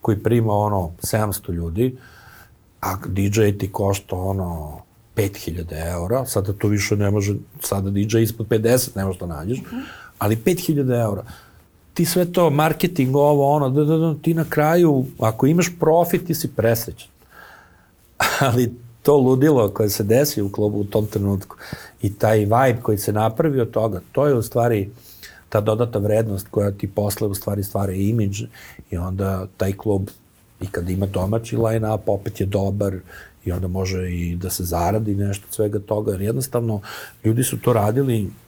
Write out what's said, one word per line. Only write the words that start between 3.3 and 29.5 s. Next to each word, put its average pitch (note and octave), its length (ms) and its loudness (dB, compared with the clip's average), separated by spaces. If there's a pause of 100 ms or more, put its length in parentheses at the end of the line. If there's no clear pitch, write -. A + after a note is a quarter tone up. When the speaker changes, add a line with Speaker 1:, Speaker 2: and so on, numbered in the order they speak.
Speaker 1:
ti G2 140 -4
košta, G2 440 -2
ono, F2 640 -4 (380)
pet G2+ 220 -2
hiljada E2+ 400 -8
eura, F2+ 480 -4
sada G2 280 -2
to G#2 140 -2
više G#2 280 0
ne G2+ 160 0
može, G2+ 240 0 (260)
sada G2 280 -2
D G2 120 0
J A2+ 220 2
ispod A2+ 240 -4
pedeset A#2 480 2
ne G2 100 -2
možeš F#2 140 -4
da F#2 60 -8
nađeš, E2+ 320 -6
Speaker 2:
Mhm. - 200 -12 (420)
Speaker 1:
ali G#2 160 2
pet E3+ 240 0
hiljada C#3 360 0
eura. G#2+ 280 0 (680)
Ti E3+ 120 0
sve F3 260 0
to, F3 180 4
marketing, D#3 680 2
ovo, C#3+ 360 6
ono, D3 180 2
da, C#3+ 140 2
da, D#3 140 2
da, D#3+ 240 2
ti E3 120 2
na D#3+ 160 0
kraju, D3+ 560 4 (140)
ako A2+ 260 2
imaš E3 340 4
profit, E3+ 480 4
ti D#3 80 0
si - 120 -6
presrećan. A2+ 640 -2 (1120)
<laughs> - 220 -2
Ali A#2+ 320 2 (300)
to D3 140 6
ludilo C3 520 4
koje G#2 200 0
se G2+ 140 -2
desi A2+ 380 2
u G2 100 -2
klubu G#2+ 280 -2
u G#2 40 -2
tom G#2 240 0
trenutku G2+ 480 -2 (460)
i G2+ 120 -2
taj A2 260 4
vibe A#2 420 2
koji G#2+ 160 0
se G#2+ 160 -4
napravi A#2+ 480 0
od A2+ 100 -2
toga, G#2+ 300 -2 (100)
to C#3 160 2
je C#3+ 80 2
u A#2 60 0
stvari A2+ 500 0 (580)
ta G#2+ 120 2
dodata A2 380 0
vrednost G#2 520 0
koja G2+ 200 0
ti G2+ 160 -6
posle G#2 400 -2
u G2 60 -2
stvari G2+ 300 -4
stvara G2 280 -4
imidž G2+ 500 0 (500)
i F#2 60 -4
onda F#2+ 500 -4 (100)